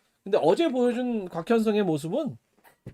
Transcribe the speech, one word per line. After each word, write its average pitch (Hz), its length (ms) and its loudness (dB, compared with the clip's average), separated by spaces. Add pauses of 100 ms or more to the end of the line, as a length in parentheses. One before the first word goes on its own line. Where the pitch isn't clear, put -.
(240)
근데 196 160 2
어제 202 280 4
보여준 240 600 -2
곽현성의 214 540 0
모습은 165 560 -2 (560)